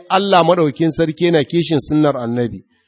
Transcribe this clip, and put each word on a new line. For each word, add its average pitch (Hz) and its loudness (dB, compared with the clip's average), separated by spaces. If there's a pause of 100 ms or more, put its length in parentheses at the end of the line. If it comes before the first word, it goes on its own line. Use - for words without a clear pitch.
Allah 190 2
maɗaukin 165 0
sarki 160 -2
yana 165 2
kishin 160 -2
sunnar 147 0
annabi. 117 -4 (280)